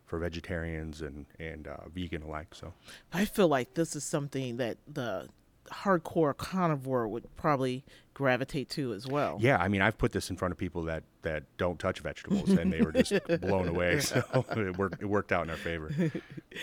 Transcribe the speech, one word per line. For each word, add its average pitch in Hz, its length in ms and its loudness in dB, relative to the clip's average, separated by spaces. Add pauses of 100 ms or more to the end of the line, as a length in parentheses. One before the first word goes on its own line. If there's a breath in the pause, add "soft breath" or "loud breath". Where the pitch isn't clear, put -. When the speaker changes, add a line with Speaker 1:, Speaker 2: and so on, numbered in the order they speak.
Speaker 1:
for 85 120 -6
vegetarians 82 840 -4
and, 73 220 -10 (140)
and, 80 280 -10
uh, 73 260 -12
vegan 85 300 -6
alike. 78 320 -10
So 87 200 -14 (380 loud breath)
Speaker 2:
I 180 120 0
feel 202 240 4
like 131 260 0
this 165 220 -2
is 143 80 -8
something 135 540 -4
that 113 180 -4 (100)
the 113 420 -6 (420)
hardcore 165 640 2
carnivore 135 720 0
would 110 200 -4 (100)
probably 131 480 0 (300 soft breath)
gravitate 131 560 0
to 131 240 -2
as 107 120 -8
well. 131 340 0
Speaker 1:
Yeah, 123 180 6
I 87 100 6
mean, 98 140 4
I've 110 160 6
put 123 140 2
this - 180 -2
in 92 60 -4
front 90 160 0
of 82 60 -10
people 87 260 -4
that, 80 180 -4 (200)
that 76 220 -2 (140)
don't 90 200 0
touch 95 220 -2
vegetables, - 500 -2
and 185 220 4
they 82 80 2
were - 100 4
just - 220 2 (140)
Speaker 2:
<laughs> 170 140 2
Speaker 1:
blown 92 280 2
away. 87 320 4
So - 220 2 (100)
<laughs> 127 120 4 (120)
it 95 220 0
worked, 98 240 -2
it 104 40 -2
worked 98 240 0
out 87 140 2
in 80 60 -4
our 80 60 -4
favor. 82 380 -4 (680 loud breath)